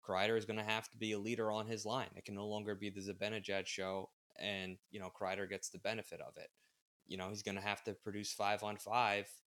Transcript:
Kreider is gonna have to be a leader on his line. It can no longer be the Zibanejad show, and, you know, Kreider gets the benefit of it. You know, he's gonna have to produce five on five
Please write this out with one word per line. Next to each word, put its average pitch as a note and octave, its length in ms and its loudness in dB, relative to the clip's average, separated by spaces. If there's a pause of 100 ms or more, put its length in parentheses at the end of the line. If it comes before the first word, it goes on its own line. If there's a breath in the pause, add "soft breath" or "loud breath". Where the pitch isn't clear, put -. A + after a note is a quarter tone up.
Kreider G#2 340 4
is G#2 80 2
gonna G#2+ 180 -2
have A2 280 0
to - 60 -20
be A2 160 0
a G#2 60 0
leader A2 320 0
on G#2+ 160 0
his G#2+ 180 -4
line. A2 300 -2
It F#2+ 100 -12
can G#2 100 -6
no G2+ 120 -4
longer G#2+ 280 -2
be G2+ 140 -4
the G2 120 -8
Zibanejad G2 680 -2
show, F#2+ 440 -2 (240)
and, F#2+ 420 -4 (120)
you G#2 100 -10
know, F#2 120 -6
Kreider F#2+ 380 -2
gets F#2+ 200 -4
the F#2 100 -10
benefit G2+ 420 -4
of - 160 -12
it. D2+ 140 -14 (560 soft breath)
You F#2 100 -6
know, F#2 120 -2
he's G#2 140 -6
gonna G2 180 -2
have G2+ 240 0
to G#2+ 100 -2
produce G#2 380 -4
five G#2 300 2
on G#2 140 -2
five G#2 520 6 (240)